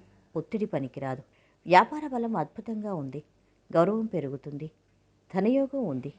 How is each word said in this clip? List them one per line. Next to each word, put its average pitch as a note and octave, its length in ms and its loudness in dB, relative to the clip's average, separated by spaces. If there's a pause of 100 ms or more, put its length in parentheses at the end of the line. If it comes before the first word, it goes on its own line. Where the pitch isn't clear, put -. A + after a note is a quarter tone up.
(340)
ఒత్తిడి G3+ 320 -4
పనికిరాదు. C3+ 580 -6 (420)
వ్యాపార A3 400 6
బలం A#3 300 -2
అద్భుతంగా G#3 580 -6
ఉంది. C#3 280 -8 (480)
గౌరవం G#3 360 4
పెరుగుతుంది. C#3+ 600 -6 (640)
ధనయోగం C4 560 0
ఉంది. C3+ 320 -4